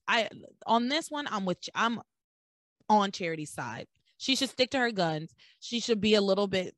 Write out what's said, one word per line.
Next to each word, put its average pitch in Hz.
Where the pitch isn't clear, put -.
I, 214
on 233
this 311
one, 294
I'm 202
with, 180
I'm 226
on 202
Charity's 165
side. 120
She -
should 262
stick 254
to 285
her 240
guns. 165
She 233
should 220
be 214
a 208
little 196
bit 185